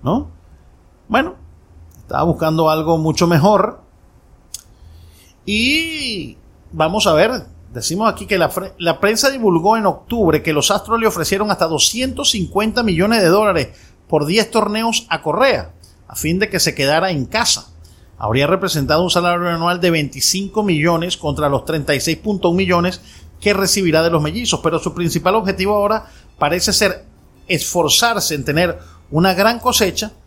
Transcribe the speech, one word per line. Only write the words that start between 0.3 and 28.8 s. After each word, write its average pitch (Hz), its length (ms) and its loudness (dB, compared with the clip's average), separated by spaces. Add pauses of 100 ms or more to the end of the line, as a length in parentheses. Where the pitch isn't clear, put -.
Bueno, - 280 0 (600)
estaba - 280 -2
buscando 160 460 0
algo 160 280 2
mucho 160 300 2
mejor. 190 540 4 (1600)
Y 247 880 -2 (360)
vamos 175 340 0
a 180 60 4
ver, 208 320 2 (280)
decimos 185 400 -2
aquí 202 140 -10
que 196 120 -2
la 160 120 2
fre-, 185 280 -8
la 165 200 0
prensa 226 320 2
divulgó 214 460 2
en 214 100 0
octubre 175 560 0
que 160 100 -2
los 147 200 2
Astros 214 260 -2
le 226 80 0
ofrecieron 196 460 0
hasta 180 160 0
doscientos 247 600 -2
cincuenta 208 520 -2
millones 208 400 2
de 175 60 6
dólares 180 400 2 (400)
por 147 180 2
diez 208 240 0
torneos 220 580 -2
a 165 140 -4
Correa, 165 500 0 (360)
a - 80 -14
fin 165 240 -2
de 208 100 -2
que 185 80 -2
se 160 160 0
quedara 156 380 2
en 139 140 -4
casa. - 420 -2 (480)
Habría 120 300 0
representado 156 560 0
un 180 80 0
salario 175 380 0
anual 170 320 -2
de 175 100 2
veinticinco 170 720 -2
millones 170 540 0
contra 147 320 -2
los 139 160 0
treinta 151 320 -2
y - 40 -2
seis 160 160 -2
punto 185 340 -2
un 170 60 0
millones 180 440 0 (400)
que 208 120 2
recibirá 185 520 2
de 170 60 2
los 160 120 2
Mellizos, 175 400 -4
pero 160 160 0
su 156 160 -4
principal 175 400 0
objetivo 196 400 0
ahora 208 320 0 (320)
parece 170 340 0
ser - 320 0 (440)
esforzarse 175 880 0
en 135 80 -8
tener 165 340 0 (320)